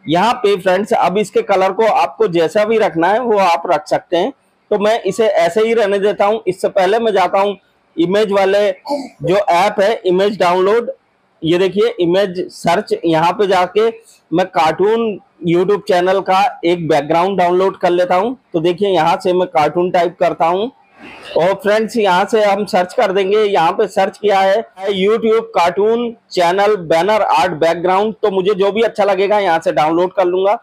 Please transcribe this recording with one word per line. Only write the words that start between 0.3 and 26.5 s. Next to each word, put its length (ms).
पे 220
फ्रेंड्स 380
अब 220
इसके 260
color 300
को 120
आपको 440
जैसा 360
भी 140
रखना 280
है 140
वो 180
आप 280
रख 200
सकते 300
हैं। 140
तो 80
मैं 220
इसे 260
ऐसे 340
ही 120
रहने 260
देता 260
हूँ। 220
इससे 220
पहले 300
मैं 140
जाता 260
हूँ 180
image 360
वाले 380
जो 680
ऐप 300
है 140
image 340
download, 500
ये 160
देखिए 300
image 520
search, 420
यहाँ 260
पे 160
जाके 400
मैं 160
cartoon 720
YouTube 340
channel 400
का 200
एक 220
background 500
download 400
कर 120
लेता 260
हूँ। 220
तो 60
देखिए 300
यहाँ 280
से 160
मैं 160
cartoon 420
type 280
करता 280
हूँ 240
और 180
friends 420
यहाँ 280
से 180
हम 240
search 260
कर 180
देंगे। 260
यहाँ 340
पे 180
search 280
किया 220
है 240
YouTube 680
cartoon 560
channel 440